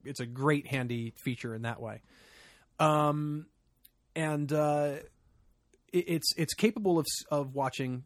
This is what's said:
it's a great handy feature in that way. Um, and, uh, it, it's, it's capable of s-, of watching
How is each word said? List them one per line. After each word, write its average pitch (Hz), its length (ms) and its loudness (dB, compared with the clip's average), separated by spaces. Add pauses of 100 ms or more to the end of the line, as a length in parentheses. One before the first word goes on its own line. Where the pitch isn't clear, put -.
it's 139 160 -10
a 123 60 -6
great 139 420 0
handy 120 480 -2
feature 123 360 -6
in 113 100 -8
that 117 200 -4
way. 107 180 -10 (800)
Um, 151 680 2 (680)
and, 151 380 -2
uh, 147 420 2 (1000)
it, 180 160 4
it's, 165 280 2
it's - 180 0
capable 202 440 4
of 151 100 2
s-, - 220 -6
of 139 240 0
watching 131 520 -2